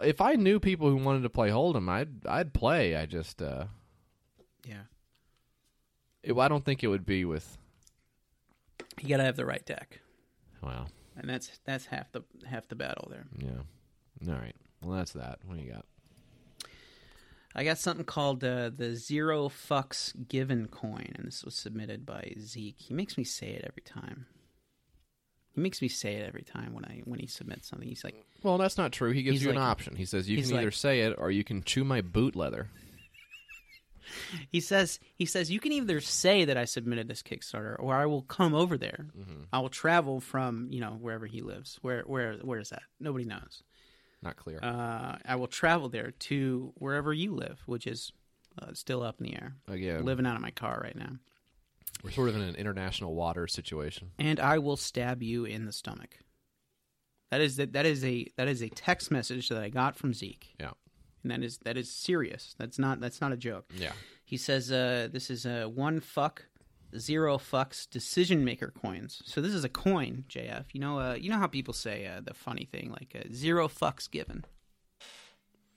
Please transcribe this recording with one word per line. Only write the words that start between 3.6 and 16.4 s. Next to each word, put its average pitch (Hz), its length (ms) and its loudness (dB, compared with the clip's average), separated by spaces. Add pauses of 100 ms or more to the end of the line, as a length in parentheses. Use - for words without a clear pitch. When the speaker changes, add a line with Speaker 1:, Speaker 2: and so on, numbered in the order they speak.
Speaker 2:
Yeah. 101 180 -12 (1400)
Speaker 1:
it, 107 140 2
I 127 100 8
don't 147 160 4
think 135 200 2
it 120 40 4
would 98 180 2
be 95 200 4
with. 80 320 -2 (1400)
Speaker 2:
You 139 80 -2
gotta 135 140 4
have 131 120 4
the 127 100 -2
right 131 200 -4
deck. - 340 -10 (640)
Speaker 1:
Wow. 62 240 -6 (320)
Speaker 2:
And - 120 -8
that's, 127 200 -6 (140)
that's 135 220 -6
half - 260 -10
the, - 120 -8 (220)
half 120 220 -8
the - 80 -10
battle - 340 -6
there. - 160 -14 (120)
Speaker 1:
Yeah. 67 960 -8
All 69 60 -2
right. 57 160 -10 (260)
Well, 90 160 -4
that's 90 160 -4
that. 64 320 -8
What 92 120 -10
do 76 60 -8
you 62 80 -10
got? 53 140 -14 (1700)